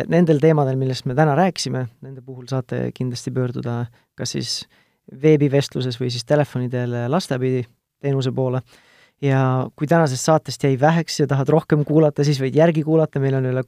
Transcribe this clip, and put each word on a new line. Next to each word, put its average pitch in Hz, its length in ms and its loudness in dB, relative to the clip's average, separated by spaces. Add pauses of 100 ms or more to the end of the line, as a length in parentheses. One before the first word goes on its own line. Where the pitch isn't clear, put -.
nendel 160 360 4
teemadel, 143 380 2
millest 131 260 -4
me 127 100 -4
täna 147 200 2
rääkisime, 135 540 -2 (100)
nende 131 240 -18
puhul 127 260 -18
saate 127 440 -4
kindlasti 127 420 -6
pöörduda 123 480 -4 (360)
kas 127 140 -6
siis 131 220 -6 (540)
veebivestluses 139 880 0
või 127 160 -4
siis 123 100 -8
telefoni 131 460 -2
teel 123 240 -4 (140)
lasteabi 131 560 -2 (380)
teenuse 135 300 -2
poole. 127 300 -2 (600)
Ja 131 520 2
kui - 100 -8
tänasest 147 400 2
saatest 156 400 0
jäi 135 160 2
väheks 160 400 2
ja 147 80 2
tahad 135 240 0
rohkem 151 320 2
kuulata, 151 400 2
siis 143 160 2
võid 131 160 -2
järgi 156 260 4
kuulata, 156 380 0
meil 135 160 0
on 127 140 -2
üle 127 180 -2